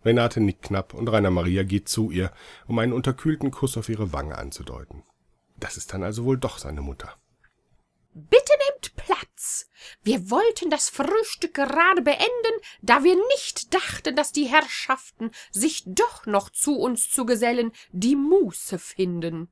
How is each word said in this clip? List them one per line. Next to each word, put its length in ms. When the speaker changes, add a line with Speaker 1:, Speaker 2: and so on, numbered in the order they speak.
Speaker 1:
Renate 360
nickt 220
knapp 320
und 140
Rainer 220
Maria 320
geht 260
zu 220
ihr, 220
um 120
einen 140
unterkühlten 580
Kuss 260
auf 120
ihre 240
Wange 260
anzudeuten. 640
Das 180
ist 180
dann 100
also 200
wohl 120
doch 220
seine 240
Mutter. 340
Speaker 2:
„Bitte 400
nehmt 260
Platz. 720
Wir 280
wollten 400
das 200
Frühstück 640
gerade 480
beenden, 580
da 200
wir 140
nicht 580
dachten, 400
dass 180
die 120
Herrschaften 880
sich 360
doch 400
noch 240
zu 280
uns 320
zu 160
gesellen, 460
die 240
Muße 640
finden.“ 720